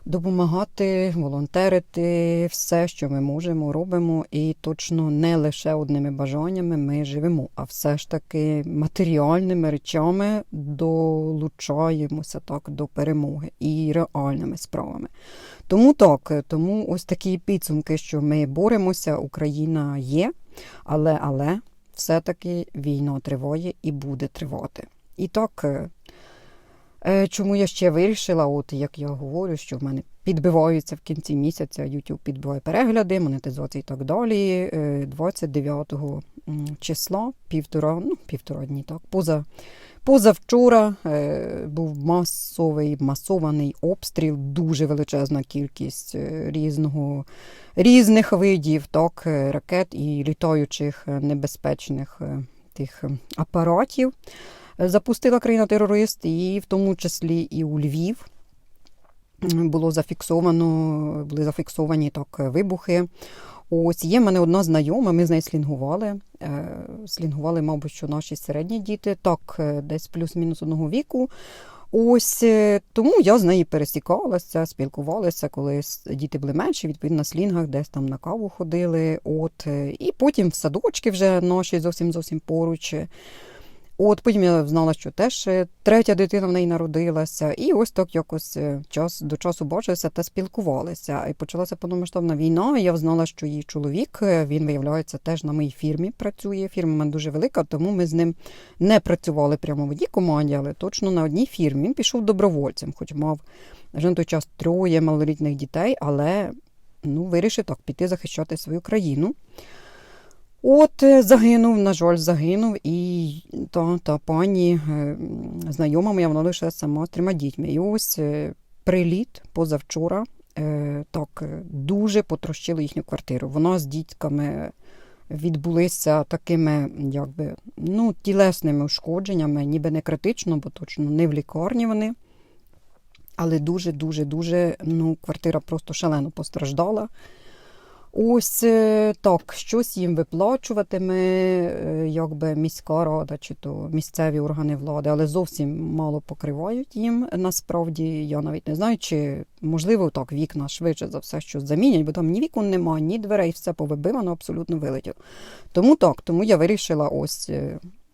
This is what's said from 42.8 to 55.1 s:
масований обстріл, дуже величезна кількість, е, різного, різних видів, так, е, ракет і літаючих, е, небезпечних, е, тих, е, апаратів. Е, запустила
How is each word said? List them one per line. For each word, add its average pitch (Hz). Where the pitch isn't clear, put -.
масований 147
обстріл, 160
дуже 151
величезна 143
кількість, -
е, 156
різного, 147
різних 220
видів, 170
так, 165
е, 139
ракет 180
і 143
літаючих, 151
е, 139
небезпечних, 143
е, 139
тих, -
е, -
апаратів. 175
Е, 180
запустила 240